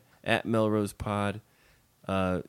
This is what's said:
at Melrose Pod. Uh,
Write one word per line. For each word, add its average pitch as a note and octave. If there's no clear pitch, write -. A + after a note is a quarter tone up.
at -
Melrose G#2+
Pod. G2+
Uh, F#2